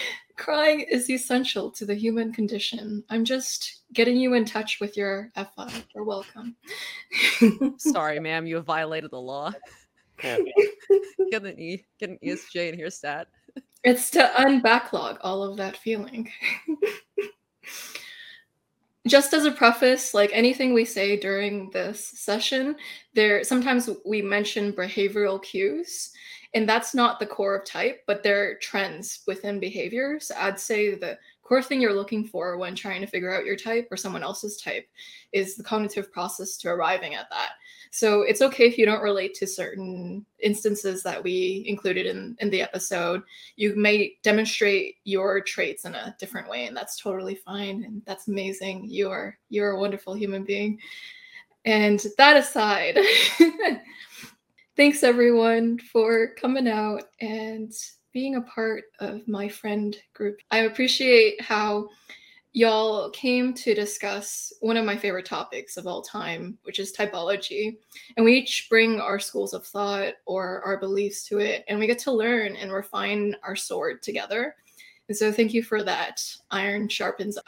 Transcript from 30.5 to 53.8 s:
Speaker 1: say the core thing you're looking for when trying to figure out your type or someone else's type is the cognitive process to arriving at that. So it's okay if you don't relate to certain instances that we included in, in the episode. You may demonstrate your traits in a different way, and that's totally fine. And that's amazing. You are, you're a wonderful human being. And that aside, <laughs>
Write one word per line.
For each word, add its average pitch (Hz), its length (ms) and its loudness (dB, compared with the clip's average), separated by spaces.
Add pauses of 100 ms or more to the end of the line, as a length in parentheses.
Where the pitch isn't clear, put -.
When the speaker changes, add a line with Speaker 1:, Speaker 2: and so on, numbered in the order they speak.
Speaker 1:
say 208 360 0
the 175 240 -8 (240)
core 262 180 4
thing 262 220 0
you're 214 100 4
looking 202 320 -2
for 175 320 -6
when 180 180 -6
trying 190 280 -8
to - 40 -8
figure 180 280 -4
out 180 100 -2
your 208 120 -4
type 233 340 -2
or 190 80 -10
someone 170 240 -8
else's 202 340 -8
type - 320 -8 (440)
is 190 220 -2
the 214 80 -16
cognitive 208 480 -4
process 185 480 -8
to 175 120 -4
arriving 175 440 -2
at - 140 -10
that. - 220 -6 (400)
So 208 320 4
it's 208 200 2
okay 269 240 6
if 240 100 6
you 220 100 6
don't 214 160 4
relate 196 320 -2
to 196 120 -6
certain 185 800 -8 (140)
instances 208 640 0
that - 180 -6
we 185 460 -2
included 185 380 -2
in, 190 340 -8
in 208 100 0
the 185 100 0
episode. 180 640 -4 (320)
You 208 220 0
may 208 480 2
demonstrate 214 800 2
your 196 360 0
traits 170 440 -6
in 175 100 -12
a 107 240 -12
different - 300 -12
way, 120 180 -6
and 247 100 -10
that's - 220 -10
totally 190 380 -6
fine. 196 480 -8
And 214 200 -12
that's - 220 -12
amazing. 190 640 -6
You 190 200 -2
are, 196 280 -8 (100)
you're 208 240 0
a 190 80 -2
wonderful 196 340 -4
human 196 280 -4
being. 208 380 -2 (840)
And 208 400 4 (140)
that 285 180 12
aside, 202 600 2 (400)
<laughs> 330 400 6 (1000)